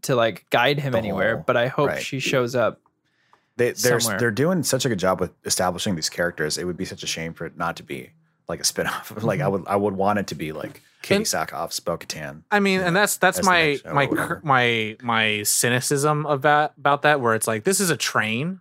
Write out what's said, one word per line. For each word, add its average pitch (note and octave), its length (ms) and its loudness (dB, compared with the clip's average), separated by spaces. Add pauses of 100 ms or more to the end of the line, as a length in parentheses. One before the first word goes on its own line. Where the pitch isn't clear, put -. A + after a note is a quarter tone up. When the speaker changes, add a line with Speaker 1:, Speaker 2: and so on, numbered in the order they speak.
Speaker 1:
to, C#3 120 0
like, A2+ 340 0
guide C#3 300 2
him C#3 120 -4
Speaker 2:
the A#2+ 60 0
Speaker 1:
anywhere, G#2 400 0
Speaker 2:
whole, D#3 100 -8
Speaker 1:
but B2 100 2
I A#2+ 100 2
hope C#3+ 200 0
Speaker 2:
right. D2 160 -2
Speaker 1:
she C3+ 160 -6
shows B2 360 0
up G#2+ 260 0 (760)
Speaker 2:
They, A#2+ 160 2
they're, A#2+ 300 0
Speaker 1:
somewhere. G#2+ 180 -2
Speaker 2:
they're A#2 120 2
doing D#3 320 0
such C3 220 0
a C3+ 40 2
good G#2+ 100 0
job F#2 220 2
with F2 100 -2 (140)
establishing F2+ 500 -2
these D#2 140 -4
characters. D#2+ 480 -2
It D#2 80 -4
would F2+ 100 -4
be F#2 100 -6
such - 180 -12
a - 40 -8
shame E2 260 -6
for E2+ 120 -10
it - 120 -14
not E2 200 -4
to - 60 -18
be, C2 280 -12 (380)
like, E2 100 -6
a - 60 -6
spin-off. - 520 -4
<laughs> G#2+ 60 -6
Like, G2+ 160 0
I F#2 60 0
Speaker 3:
Mm-hmm. G2 80 2
Speaker 2:
would, G2 140 -4
I G2+ 100 0
would G2+ 180 0
want G2+ 240 2
it G2 80 -4
to - 80 -8
be, D#2 160 -8
like, D2 300 -12 (200)
Katie - 140 2
Speaker 3:
And G#3+ 100 0
Speaker 2:
Sackhoff's E2 540 -4
Bo-Katan, D2+ 720 -8
Speaker 3:
I G#3 80 4
mean, F#3+ 220 2
Speaker 2:
you F#3 40 0
Speaker 3:
and E3+ 80 0
Speaker 2:
know, F#3 60 4
Speaker 3:
that's, G#3 180 2
that's F3+ 220 4
Speaker 2:
as F3+ 60 0
the F#3 60 6
Speaker 3:
my, E3+ 200 6
Speaker 2:
next C#3 120 -4
show - 60 -12
or D#3 40 -6
Speaker 3:
my C#3 140 4
cur-, - 80 -2
Speaker 2:
whatever. - 280 -4
Speaker 3:
my, A#2 580 2
my A2 420 2
cynicism C#3+ 840 2
about, D3 520 2
about C#3 260 2
that, D3 180 4
where A#2 120 4
it's A2 140 0
like, A2 160 -2
this F#3+ 160 2
is F#3+ 100 0
a C#3 80 0
train B2 640 -2